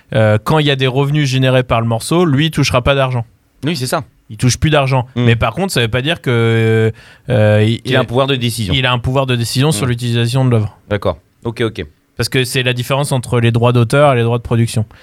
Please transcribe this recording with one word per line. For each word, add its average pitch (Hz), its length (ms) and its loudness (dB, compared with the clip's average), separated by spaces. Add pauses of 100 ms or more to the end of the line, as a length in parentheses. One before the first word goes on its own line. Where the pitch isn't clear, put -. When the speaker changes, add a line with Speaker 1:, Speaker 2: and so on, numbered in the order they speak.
(140)
Speaker 1:
euh, 110 280 2
quand 156 160 0
il 147 80 2
y 143 40 2
a 135 60 0
des 131 100 0
revenus 139 420 0
générés 131 360 2
par 117 180 -2
le 117 40 -2
morceau, 151 380 0
lui, 151 220 0
il 160 40 -2
touchera 135 300 0
pas 139 140 0
d'argent. 127 320 -2 (360)
Speaker 2:
Oui, 165 140 -4
c'est 127 100 -6
ça. 156 180 -4 (260)
Speaker 1:
Il 107 80 -16
touche 123 180 2
plus 160 140 0
d'argent. 135 360 2 (100)
Speaker 2:
Hmm. 120 80 0
Speaker 1:
Mais 117 120 4
par 117 160 -2
contre, 190 180 -4
ça 127 120 0
veut 117 60 0
pas 123 120 -2
dire 147 220 -4
que, 113 680 2 (360)
euh, 107 400 4
il, 117 140 -2
Speaker 2:
Qu'il 131 140 -4
a 131 40 2
un 123 40 0
pouvoir 127 220 0
de 139 100 0
décision. 117 380 -2
Speaker 1:
il 131 120 0
a 123 60 2
un 123 60 0
pouvoir 131 280 -2
de 127 100 0
décision 127 340 0
sur 202 140 -2
Speaker 2:
Hmm. 123 60 -2
Speaker 1:
l'utilisation 120 560 0
de 123 40 2
l'œuvre. 107 280 0 (100)
Speaker 2:
D'accord. 101 300 -2 (260)
Ok, 117 160 -6
ok. 107 240 -4 (320)
Speaker 1:
Parce 120 140 -4
que 131 140 0
c'est 127 180 -4
la 123 100 0
différence 135 400 -2
entre 127 260 -2
les 117 140 2
droits 120 200 2
d'auteur 135 420 4
et - 20 0
les 120 60 0
droits 117 160 0
de 117 40 -8
production. 117 440 -2 (160)